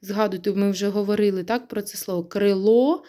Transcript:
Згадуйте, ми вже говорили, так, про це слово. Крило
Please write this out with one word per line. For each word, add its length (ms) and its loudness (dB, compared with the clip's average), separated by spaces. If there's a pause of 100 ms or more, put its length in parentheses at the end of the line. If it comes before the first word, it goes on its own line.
Згадуйте, 500 -2
ми 180 2
вже 180 -2
говорили, 560 0
так, 240 -4
про 140 -6
це 160 -10
слово. 260 -4
Крило 840 2